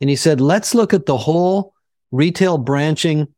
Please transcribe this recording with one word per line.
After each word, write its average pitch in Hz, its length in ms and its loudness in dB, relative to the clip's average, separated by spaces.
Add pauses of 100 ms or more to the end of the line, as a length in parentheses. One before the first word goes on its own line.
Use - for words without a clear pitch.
and 139 80 0
he 143 60 2
said, 143 260 2
"Let's 180 340 0
look 226 180 2
at 196 120 0
the 135 120 0
whole 180 560 -2 (380)
retail 170 460 0
branching, 151 680 -2 (100)